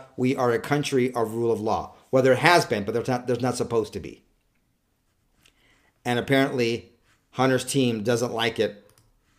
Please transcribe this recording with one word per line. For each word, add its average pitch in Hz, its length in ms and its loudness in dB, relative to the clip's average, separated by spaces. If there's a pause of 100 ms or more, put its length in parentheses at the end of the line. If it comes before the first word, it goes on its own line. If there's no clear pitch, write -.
(180)
We 127 180 0
are 123 160 2
a 113 80 0
country 135 540 0
of 113 200 -2
rule 117 180 0
of 104 100 -2
law. 95 340 -4 (160)
Well, 131 120 4
there 127 120 6
has 156 300 4
been, 104 180 -2
but 110 100 -4
there's 117 140 -2
not, 123 200 -4
there's 117 140 -2
not 123 140 -2
supposed 117 380 -2
to 98 60 -10
be. - 240 -14 (1800)
And 120 140 0
apparently, 123 720 0 (400)
Hunter's 127 340 0
team 120 380 0
doesn't 117 300 0
like 113 260 -2
it - 300 -4 (500)